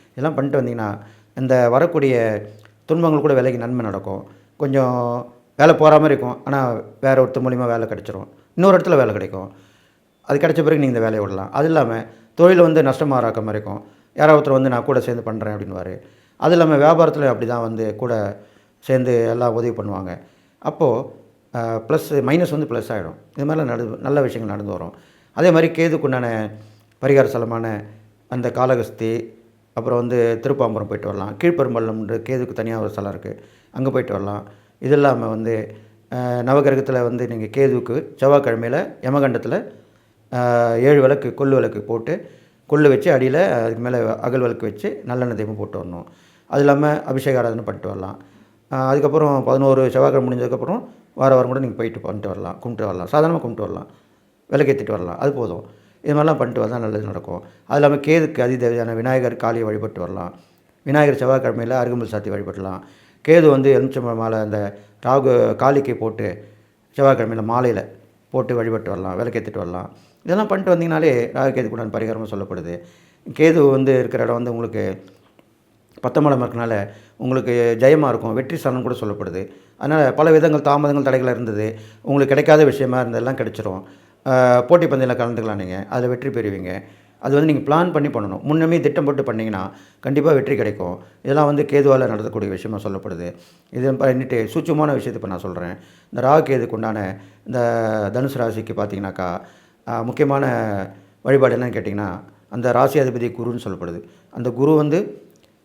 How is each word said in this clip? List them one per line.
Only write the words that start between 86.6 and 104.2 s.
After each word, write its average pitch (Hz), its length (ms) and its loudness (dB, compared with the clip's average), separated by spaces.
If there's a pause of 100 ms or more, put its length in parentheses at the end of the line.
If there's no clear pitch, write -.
அது 135 160 0
வந்து 151 180 4
நீங்க 139 220 0
பிளான் 175 180 0
பண்ணி 147 140 0
பண்ணணும், 104 340 -6
முன்னமே 160 380 0
திட்டம் 147 260 0
போட்டு 139 180 -2
பண்ணீங்கன்னா 107 480 -6 (280)
கண்டிப்பா 143 320 2
வெற்றி 135 240 2
கிடைக்கும். 95 440 -4 (240)
இதெல்லாம் 143 220 2
வந்து 147 180 0
கேதுவால 139 440 4
நடத்தக்கூடிய 107 420 -4
விஷயமா 101 340 -8
சொல்லப்படுது. 87 520 -8 (340)
இது 127 260 -2
பண்ணிட்டு 127 580 -2
சூட்சமான 151 400 0
விஷயத்தை 123 200 -4
இப்ப 104 140 -10
நான் 92 120 -8
சொல்றேன். 87 380 -10 (340)
இந்த 123 160 -2
ராகு 151 140 6
கேதுக்கு 131 320 -2
உண்டான 107 440 -6 (280)
இந்த 113 680 -2
தனுசு 135 240 -4
ராசிக்கு 110 380 -4
பார்த்தீங்கன்னாக்கா, 95 640 -6 (460)
ஆ, 117 140 -6
முக்கியமான 127 640 -2 (560)
வழிபாடு 131 360 4
என்னன்னு 120 200 -4
கேட்டிங்கன்னா, 98 420 -6 (300)
அந்த 120 220 -4
ராசி 131 280 4
அதிபதி 120 340 -2
குருன்னு 120 300 -8
சொல்லப்படுது. 90 400 -10 (260)